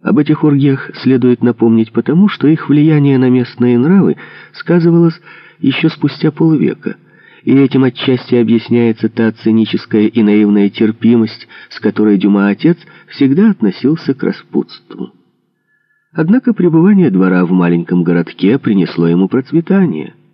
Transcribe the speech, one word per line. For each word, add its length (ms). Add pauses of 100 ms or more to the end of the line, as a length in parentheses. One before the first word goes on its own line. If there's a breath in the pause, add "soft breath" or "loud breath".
Об 160
этих 280
оргиях 460 (120)
следует 400
напомнить 480
потому, 380
что 180
их 220
влияние 480
на 120
местные 480
нравы 380 (380 loud breath)
сказывалось 680 (400 loud breath)
ещё 300
спустя 420
полвека, 640 (480 soft breath)
и 100
этим 300
отчасти 520
объясняется 760
та 240
циническая 760
и 160
наивная 460
терпимость, 800 (200 loud breath)
с 120
которой 360
Дюма-отец 600 (320 loud breath)
всегда 420
относился 600
к 100
распутству. 880 (1000)
Однако 400
пребывание 580
двора 340
в 60
маленьком 520
городке 540
принесло 480
ему 220
процветание. 840 (200)